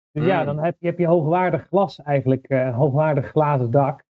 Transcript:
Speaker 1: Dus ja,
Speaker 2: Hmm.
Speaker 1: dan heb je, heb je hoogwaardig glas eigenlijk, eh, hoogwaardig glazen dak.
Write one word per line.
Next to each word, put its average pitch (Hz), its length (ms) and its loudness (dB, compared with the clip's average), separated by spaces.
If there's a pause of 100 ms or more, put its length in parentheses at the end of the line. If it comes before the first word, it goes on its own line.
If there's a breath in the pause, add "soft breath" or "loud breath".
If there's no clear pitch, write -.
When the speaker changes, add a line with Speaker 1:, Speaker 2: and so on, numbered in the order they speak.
(120)
Speaker 1:
Dus 151 120 -4
ja, 185 120 2
Speaker 2:
Hmm. 156 100 -2
Speaker 1:
dan 151 180 -4
heb 170 160 -4
je, 175 60 -8
heb 170 120 -4
je 175 80 0
hoogwaardig 170 600 0
glas - 340 -2
eigenlijk, 131 460 0
eh, 127 280 -2
hoogwaardig 143 520 0
glazen 143 420 0
dak. 139 420 0